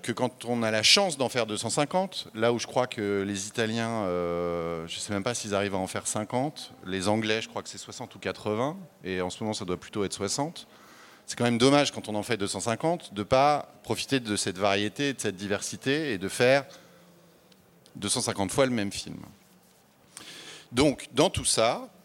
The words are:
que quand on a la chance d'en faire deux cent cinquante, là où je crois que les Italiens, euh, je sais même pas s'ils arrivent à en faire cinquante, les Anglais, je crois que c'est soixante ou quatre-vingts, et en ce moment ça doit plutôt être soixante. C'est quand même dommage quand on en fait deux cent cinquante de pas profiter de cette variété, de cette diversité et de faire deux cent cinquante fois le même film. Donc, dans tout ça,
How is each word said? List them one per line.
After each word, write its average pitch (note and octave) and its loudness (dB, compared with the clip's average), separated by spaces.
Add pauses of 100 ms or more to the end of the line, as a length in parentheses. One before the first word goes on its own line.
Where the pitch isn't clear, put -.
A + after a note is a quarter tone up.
que A#2+ -2
quand A#2 -2
on A#2+ 0
a A2 2
la A2 2
chance F3 4
d'en B2+ 2
faire A#2 2
deux G#2 -2
cent A#2 -4
cinquante, E3+ 0
là A#2 4
où A#2 -2
je - -6
crois B2 0
que G2+ 0
les G2+ -4
Italiens, A2+ -2
euh, E2+ -2
je E2+ -10
sais - -6
même G2 -2
pas A#2+ -2
s'ils G#2 -6
arrivent G2 0
à F#2+ 0
en F#2 -2
faire F#2+ -6
cinquante, B2 -4 (140)
les F#2 -2
Anglais, G#2+ 2
je - -10
crois G2+ -8
que - -12
c'est - -14
soixante - -14
ou G#2+ -16
quatre-vingts, A2 -2 (260)
et F#2 -2
en F2+ 0
ce - -8
moment A2 -2
ça G#2+ -6
doit F2+ -2
plutôt - -4
être F2+ -4
soixante. C#3 -4 (580)
C'est - -10
quand A#2 0
même A#2+ 4
dommage C#3 6
quand - -10
on G#2+ -4
en G#2 -2
fait A2+ 0
deux G2+ 0
cent F#2+ -4
cinquante D#3+ -2
de G2+ -4
pas C3+ 4
profiter - 0
de G#2+ -2
cette F#2+ -2
variété, G#2 2
de A#2+ -8
cette G2+ -2
diversité G#2+ -2
et G2 -2
de F#2+ -4
faire C3 4 (1300)
deux G2+ -4
cent B2 0
cinquante G2 -2
fois C3+ 4
le B2+ 0
même G2+ -2
film. - -10 (1500)
Donc, B2+ 2
dans D#3+ 4
tout C#3 -4
ça, C#3 2 (160)